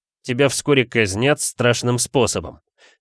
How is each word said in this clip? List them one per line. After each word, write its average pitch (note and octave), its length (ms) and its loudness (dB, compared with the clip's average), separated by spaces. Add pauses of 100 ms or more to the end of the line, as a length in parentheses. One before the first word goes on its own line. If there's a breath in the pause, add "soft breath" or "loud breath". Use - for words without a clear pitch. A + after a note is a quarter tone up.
(200)
Тебя C3 300 0
вскоре C#3 340 0
казнят A#2 560 0
страшным B2 580 0
способом. G2 640 -2 (400 soft breath)